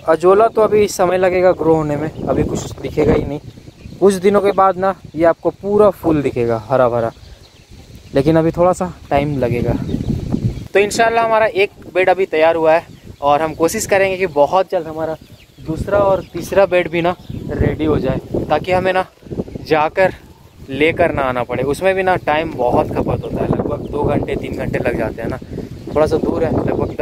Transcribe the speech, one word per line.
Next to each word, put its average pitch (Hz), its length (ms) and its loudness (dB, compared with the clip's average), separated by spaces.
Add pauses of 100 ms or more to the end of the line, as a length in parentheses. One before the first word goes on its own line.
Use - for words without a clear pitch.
अजोला 180 400 4
तो 220 140 0
अभी 208 260 4
समय 185 300 0
लगेगा 185 360 4
ग्रो 160 220 2
होने 151 200 0
में, 151 140 -6 (140)
अभी 143 200 0
कुछ - 280 -6
दिखेगा - 420 0
ही - 100 0
नहीं, 143 160 -8 (600)
कुछ 196 160 6
दिनों 196 260 2
के 196 120 2
बाद 190 240 2
ना 185 180 0 (200)
ये 160 100 2
आपको 165 260 2
पूरा 208 400 2
फूल 156 300 0
दिखेगा 117 480 -2
हरा 127 200 4
भरा, 117 220 -2 (1040)
लेकिन 143 220 4
अभी 160 140 2
थोड़ा 175 220 2
सा 175 200 -6 (160)
time 143 300 0
लगेगा। 117 340 -2 (1000)
तो 190 60 4
इंशाल्लाह 226 460 2
हमारा 220 200 2
एक 196 240 0 (240)
बेड 185 160 2
अभी 185 160 2
तैयार 160 300 2
हुआ 160 180 4
है 165 120 2 (360)
और 143 200 4
हम 156 120 -2
कोशिश 165 320 -2
करेंगे 190 320 0
कि 190 100 -2
बहुत 151 440 2
जल्द 170 160 -2
हमारा 160 280 -6 (500)
दूसरा 175 340 -2
और 190 240 2 (100)
तीसरा 175 320 2
बेड 180 240 2
भी 170 120 -2
ना 175 140 0 (160)
रेडी 147 540 -2
हो 151 140 2
जाए, 131 200 -2 (300)
ताकि 156 220 0
हमें 185 220 2
ना 180 120 0 (600)
जाकर 156 460 2 (560)
लेकर 156 420 2
ना 147 100 -2
आना 127 220 0
पड़े। 123 200 -4
उसमें 143 320 0
भी 190 80 0
ना 185 120 2
टाइम 156 380 -2
बहुत 123 340 0
खपत - 360 -4
होता - 200 -4
है, - 60 -2
लगभग - 400 -4
दो 147 140 -4
घंटे 143 320 -2
तीन 135 220 -8
घंटे 131 220 -4
लग 123 180 -2
जाते 110 240 -6
हैं 113 80 -6
ना। 131 80 -6 (580)
थोड़ा 151 100 4
सा 151 120 2
दूर 165 280 -2
है, 151 60 -2
लगभग - 500 -2